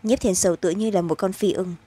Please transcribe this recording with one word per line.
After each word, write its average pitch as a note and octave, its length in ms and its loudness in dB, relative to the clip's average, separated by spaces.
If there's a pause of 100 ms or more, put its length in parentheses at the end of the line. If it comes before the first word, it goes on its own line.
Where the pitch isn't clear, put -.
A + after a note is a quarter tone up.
Nhiếp A3+ 180 2
Thiên F#3+ 140 2
Sầu F3 200 2
tựa F3+ 140 0
như G#3+ 220 0
là F#3 100 2
một E3+ 160 0
con F#3+ 160 -2
phi G3+ 180 0
ưng F3+ 240 -4 (120)